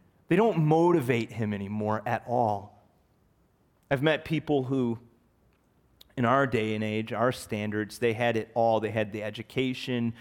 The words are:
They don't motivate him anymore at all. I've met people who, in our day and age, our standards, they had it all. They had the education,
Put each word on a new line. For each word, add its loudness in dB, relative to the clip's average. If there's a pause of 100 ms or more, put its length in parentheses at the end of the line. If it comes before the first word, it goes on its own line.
(280)
They 2
don't 4
motivate 4
him -2
anymore -2
at -4
all. -2 (1080)
I've 0
met 0
people 0
who, -2 (1200)
in 0
our 4
day 0
and -4
age, -4
our 2
standards, -6
they 2
had 0
it -4
all. 2
They -4
had -2
the -8
education, -4